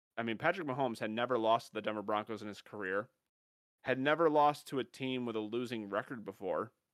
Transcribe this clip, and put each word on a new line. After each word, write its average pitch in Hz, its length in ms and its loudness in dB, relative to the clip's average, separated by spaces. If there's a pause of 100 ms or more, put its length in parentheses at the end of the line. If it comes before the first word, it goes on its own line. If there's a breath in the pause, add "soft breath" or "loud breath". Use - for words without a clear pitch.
(180)
I 117 60 -2
mean, 113 140 0
Patrick 170 280 0
Mahomes 127 340 -2
had 110 120 -2
never 123 260 0
lost 113 300 2
to - 60 -20
the 107 80 -4
Denver 107 220 -4
Broncos 107 380 -2
in 107 60 -8
his 101 140 -10
career, 101 480 -4 (720)
had 131 180 0
never 156 300 4
lost 147 400 4
to 139 100 -2
a 120 60 -2
team 127 400 -4
with 113 100 -4
a 110 60 0
losing 110 480 -4
record 107 340 -4
before, 92 480 -2 (220)